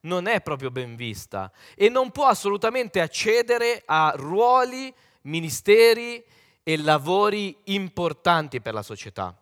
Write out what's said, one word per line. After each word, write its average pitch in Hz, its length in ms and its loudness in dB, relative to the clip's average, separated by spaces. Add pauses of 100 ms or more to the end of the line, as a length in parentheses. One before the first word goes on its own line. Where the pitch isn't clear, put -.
non 175 240 -4
è 220 160 0
proprio 135 300 -8
ben 123 240 -10
vista 101 560 -10 (240)
e 202 120 2
non 254 220 0
può 277 160 -2
assolutamente 220 760 0
accedere 233 840 0
a 156 300 2
ruoli, 247 760 0 (300)
ministeri 226 1040 2 (380)
e 160 140 -2
lavori 185 760 0 (100)
importanti 170 960 -2
per 107 140 -8
la 107 80 -6
società. 98 600 -12